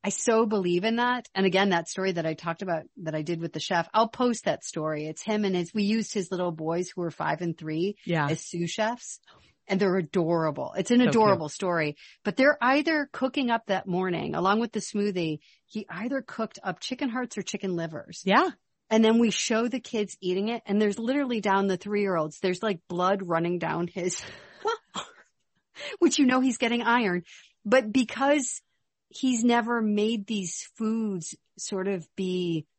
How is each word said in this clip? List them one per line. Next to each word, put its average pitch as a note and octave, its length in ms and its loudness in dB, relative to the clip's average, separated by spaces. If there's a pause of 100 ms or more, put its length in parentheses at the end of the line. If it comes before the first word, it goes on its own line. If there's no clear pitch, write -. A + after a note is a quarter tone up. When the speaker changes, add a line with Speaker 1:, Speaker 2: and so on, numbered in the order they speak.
Speaker 1:
I G3+ 60 -2
so A3+ 360 2
believe F3+ 380 0
in A3+ 140 0
that. B3 380 -2
And G3 100 2
again, F#3+ 240 4
that E3+ 200 0
story F#3+ 240 -2
that E3 120 -2
I D#3+ 100 0
talked E3 260 -6
about F3 220 -4 (200)
that D#3 120 -6
I D#3 60 -2
did E3 200 -4
with E3 120 -6
the D#3 60 -8
chef, E3+ 340 -2
I'll A3 140 4
post B3 380 -2
that E3 180 -2
story. D#3 440 -6
It's D#3+ 160 -12
him G#3+ 200 -2
and F#3+ 120 2
his, F3 180 -2
we G#3 100 0
used G#3+ 300 0
his F#3 180 -2
little F3+ 200 -2
boys E3 380 -4
who F#3 120 -8
were E3+ 100 -2
five D#3 300 -4
and E3+ 160 -4
three E3 480 -4
Speaker 2:
Yeah. D#3 240 2
Speaker 1:
as D#3+ 160 -2
sous E3+ 240 -4
chefs. A3+ 500 -4 (480)
And F#3+ 120 0
they're F#3+ 180 4
adorable. D#3+ 800 0
It's F#3+ 140 -2
an A#3+ 80 6
Speaker 2:
So B3 60 6
cute. - 100 6
Speaker 1:
adorable F#3+ 340 4
story. E3 460 -2 (280)
But G3+ 140 -2
they're C#4+ 240 6
either D4 500 2
cooking C4 380 -2
up A#3 180 0
that F#3+ 200 -2
morning, F3 480 -2
along F#3+ 240 2
with A#3 120 -2
the G#3+ 80 -4
smoothie, F3+ 600 -2 (260)
he - 240 -10
either A#3+ 320 -6
cooked - 420 -8
up F#3 160 -6
chicken B3+ 300 -6
hearts A#3+ 280 -6
or G3+ 40 -6
chicken F#3+ 340 -6
livers. E3 500 -8
Speaker 2:
Yeah. C4+ 240 6 (420)
Speaker 1:
And A3+ 120 6
then A3 140 6
we A#3 140 4
show A#3 360 0
the A#3+ 120 -4
kids G#3 420 -4
eating F#3+ 280 0
it, A#3 180 -4
and G3+ 120 2
there's G#3 200 2
literally B3 420 0
down G3 240 2
the F#3+ 120 2
three-year-olds, F#3+ 640 -2
there's, F3+ 200 0
like, G#3 260 -2
blood F#3 400 0
running E3+ 300 0
down E3 300 -2
his, F3 340 -6 (420)
<laughs> - 1400 -10
which, D#4+ 200 4
you C#4 60 6
know, B3+ 140 4
he's B3+ 180 2
getting A#3 260 0
iron. G#3 400 2 (420)
But A3 260 4
because C4+ 680 0 (480)
he's B3 340 0
never A#3+ 380 2
made G#3 460 0
these G3 500 -6
foods G#3+ 580 -4 (220)
sort F#3+ 300 -6
of F#3 280 -4
be F3+ 500 -2 (140)